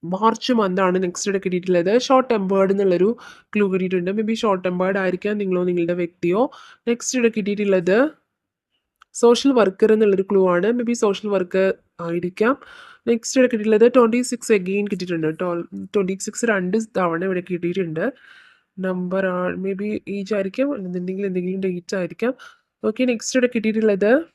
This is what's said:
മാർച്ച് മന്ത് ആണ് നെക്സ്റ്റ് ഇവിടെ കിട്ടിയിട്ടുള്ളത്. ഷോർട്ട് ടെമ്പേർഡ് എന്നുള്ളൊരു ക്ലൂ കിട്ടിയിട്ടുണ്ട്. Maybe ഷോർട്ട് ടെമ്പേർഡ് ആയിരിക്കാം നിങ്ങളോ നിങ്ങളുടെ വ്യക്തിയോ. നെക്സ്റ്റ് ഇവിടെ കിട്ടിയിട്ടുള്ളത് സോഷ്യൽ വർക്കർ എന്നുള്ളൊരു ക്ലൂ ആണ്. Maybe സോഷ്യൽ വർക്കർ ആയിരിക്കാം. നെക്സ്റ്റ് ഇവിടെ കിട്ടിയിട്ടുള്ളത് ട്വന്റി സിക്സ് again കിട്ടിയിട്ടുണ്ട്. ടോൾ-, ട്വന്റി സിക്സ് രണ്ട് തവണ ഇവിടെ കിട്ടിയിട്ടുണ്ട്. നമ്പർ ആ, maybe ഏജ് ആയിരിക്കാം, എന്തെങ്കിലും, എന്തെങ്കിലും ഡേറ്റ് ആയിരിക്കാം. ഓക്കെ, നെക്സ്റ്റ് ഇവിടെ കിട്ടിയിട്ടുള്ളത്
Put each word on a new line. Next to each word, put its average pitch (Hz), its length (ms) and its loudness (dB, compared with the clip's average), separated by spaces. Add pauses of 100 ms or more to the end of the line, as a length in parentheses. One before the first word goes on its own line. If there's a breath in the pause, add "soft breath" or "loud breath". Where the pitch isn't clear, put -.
മാർച്ച് 214 500 0
മന്ത് 196 320 2
ആണ് 180 180 2
നെക്സ്റ്റ് 180 260 -4
ഇവിടെ 196 140 -2
കിട്ടിയിട്ടുള്ളത്. 180 560 0
ഷോർട്ട് 254 320 2
ടെമ്പേർഡ് 196 440 2
എന്നുള്ളൊരു 185 320 2 (440 loud breath)
ക്ലൂ 208 180 2
കിട്ടിയിട്ടുണ്ട്. 185 480 -2
Maybe 220 180 -2
ഷോർട്ട് 196 300 -2
ടെമ്പേർഡ് 185 380 0
ആയിരിക്കാം 190 360 -2
നിങ്ങളോ 185 260 -2
നിങ്ങളുടെ 175 360 0
വ്യക്തിയോ. 175 400 -2 (460 loud breath)
നെക്സ്റ്റ് 240 300 -4
ഇവിടെ 233 180 2
കിട്ടിയിട്ടുള്ളത് 196 640 0 (1160)
സോഷ്യൽ 240 440 4
വർക്കർ 208 340 4
എന്നുള്ളൊരു 202 360 2
ക്ലൂ 196 140 4 (120)
ആണ്. 180 140 2 (100)
Maybe 240 240 -2
സോഷ്യൽ 208 280 -2
വർക്കർ 190 380 0 (340)
ആയിരിക്കാം. 180 520 0 (520 loud breath)
നെക്സ്റ്റ് 233 300 -2
ഇവിടെ 254 140 6
കിട്ടിയിട്ടുള്ളത് 214 440 4
ട്വന്റി 240 340 4
സിക്സ് - 240 -2
again 196 360 0
കിട്ടിയിട്ടുണ്ട്. 175 500 -4
ടോൾ-, 175 260 -4 (260)
ട്വന്റി 196 300 -2
സിക്സ് - 260 -8
രണ്ട് 190 300 0 (180)
തവണ 170 300 0
ഇവിടെ 180 200 -4
കിട്ടിയിട്ടുണ്ട്. 175 600 -4 (720 soft breath)
നമ്പർ 185 500 -4
ആ, 180 120 -2 (180)
maybe 196 320 -6 (200)
ഏജ് 202 260 -8
ആയിരിക്കാം, 196 400 -2
എന്തെങ്കിലും, 185 560 -6
എന്തെങ്കിലും 185 340 -4
ഡേറ്റ് 180 320 -6
ആയിരിക്കാം. 185 360 -4 (500 loud breath)
ഓക്കെ, 220 220 -2
നെക്സ്റ്റ് 240 320 -4
ഇവിടെ 247 180 2
കിട്ടിയിട്ടുള്ളത് 214 560 2 (240)